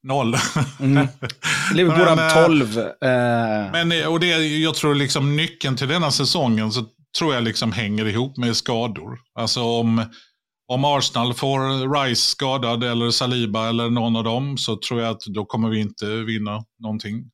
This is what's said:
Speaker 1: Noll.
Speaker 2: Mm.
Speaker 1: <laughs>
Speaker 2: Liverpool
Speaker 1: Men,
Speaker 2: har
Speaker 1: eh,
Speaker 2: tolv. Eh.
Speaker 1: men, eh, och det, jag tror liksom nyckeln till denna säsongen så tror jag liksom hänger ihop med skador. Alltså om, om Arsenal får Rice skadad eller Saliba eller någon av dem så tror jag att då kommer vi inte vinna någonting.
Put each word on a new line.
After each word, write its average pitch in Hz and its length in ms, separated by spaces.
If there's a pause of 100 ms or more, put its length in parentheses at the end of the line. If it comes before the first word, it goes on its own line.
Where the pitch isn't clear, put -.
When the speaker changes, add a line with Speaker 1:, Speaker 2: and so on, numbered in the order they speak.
Speaker 1:
Noll. 131 280 (440)
Speaker 2:
Mm. 139 280 (340)
Speaker 1:
<laughs> - 320
Speaker 2:
Liverpool 170 320
Speaker 1:
Men, 165 140
Speaker 2:
har 160 60 (140)
Speaker 1:
eh, 165 60
Speaker 2:
tolv. 123 340
Eh. 117 920
Speaker 1:
men, 170 200
eh, 160 220
och 165 60
det, 175 80 (200)
jag 156 280
tror 147 200
liksom 143 400
nyckeln 147 400
till 127 120
denna 156 240
säsongen 120 600
så 113 140 (320)
tror 151 160
jag 120 100
liksom 113 280
hänger 107 340
ihop 123 320
med 120 180
skador. 123 640 (200)
Alltså 117 240
om, 117 420 (600)
om 139 180
Arsenal 123 480
får 135 600 (100)
Rice 120 180
skadad 123 600
eller 120 280
Saliba 113 580
eller 117 200
någon 117 260
av 113 80
dem 131 340
så 110 200
tror 117 240
jag 113 100
att 110 140
då 101 200
kommer 113 240
vi 110 100
inte 104 260
vinna 107 580 (160)
någonting. 107 380 (160)